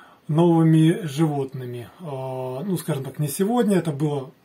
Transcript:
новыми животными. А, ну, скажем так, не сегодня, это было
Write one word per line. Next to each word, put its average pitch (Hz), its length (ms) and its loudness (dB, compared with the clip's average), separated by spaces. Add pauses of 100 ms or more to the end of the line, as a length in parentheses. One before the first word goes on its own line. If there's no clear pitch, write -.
(260)
новыми 160 760 4
животными. 135 880 -4 (100)
А, 131 640 -8
ну, 185 140 -2
скажем 135 260 -6
так, 135 140 -12
не 151 100 -2
сегодня, 208 480 0
это 165 160 0
было 143 380 -4 (140)